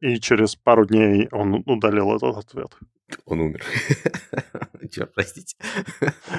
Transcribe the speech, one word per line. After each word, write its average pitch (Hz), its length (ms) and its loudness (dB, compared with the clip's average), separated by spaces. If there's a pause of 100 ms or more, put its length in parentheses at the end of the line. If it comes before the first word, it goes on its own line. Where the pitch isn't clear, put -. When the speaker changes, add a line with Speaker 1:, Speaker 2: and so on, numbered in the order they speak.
Speaker 1:
и 120 180 -2
через 110 360 2
пару 113 300 6
дней 107 460 4
он 101 340 -2
удалил 104 500 2
этот 113 220 -2
ответ. - 320 -12 (560)
Speaker 2:
Он 85 160 -4
умер. 78 220 -4 (640)
<laughs> - 640 -12
Чёрт, - 240 -8
простите. - 400 -6 (840)